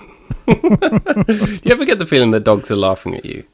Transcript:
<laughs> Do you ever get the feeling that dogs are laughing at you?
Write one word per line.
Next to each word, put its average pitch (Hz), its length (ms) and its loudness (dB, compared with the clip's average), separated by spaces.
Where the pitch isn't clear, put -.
<laughs> 220 800 0
Do 208 360 -2
you - 80 2
ever 269 140 2
get 226 140 0
the 165 60 -2
feeling 123 260 2
that 107 120 0
dogs 104 280 0
are 107 60 -2
laughing 95 380 -2
at 85 100 -14
you? - 180 -14